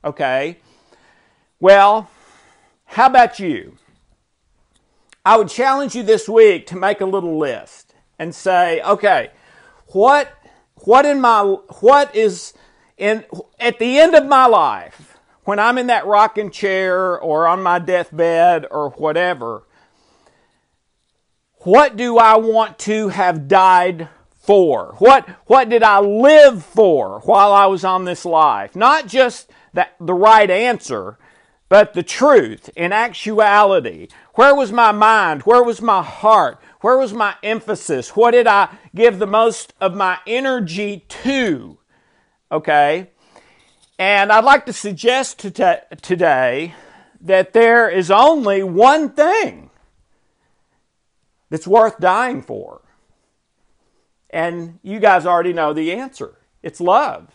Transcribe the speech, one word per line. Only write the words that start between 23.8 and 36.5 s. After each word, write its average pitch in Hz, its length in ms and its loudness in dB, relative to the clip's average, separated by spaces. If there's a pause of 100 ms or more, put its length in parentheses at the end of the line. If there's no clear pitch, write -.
for? 160 640 0
What, 254 300 4 (180)
what 247 220 4
did 226 160 2
I 202 160 4
live 233 640 4
for 131 560 -2
while 202 320 2
I 202 140 4
was 190 180 -2
on 185 200 -4
this 175 200 -12
life?" 147 500 -2
Not 262 320 0
just 240 420 -2 (240)
the, 175 140 -4 (140)
the 170 140 -6
right 208 360 4
answer, 175 680 -6 (500)
but 202 260 4
the 175 80 -6
truth 202 720 0
in 175 160 -6
actuality. 202 1120 -2 (280)
Where 277 200 4
was 269 160 -4
my 226 220 0
mind? 208 500 0
Where 240 200 4
was 233 180 -4
my 208 220 -2
heart? 185 580 0 (220)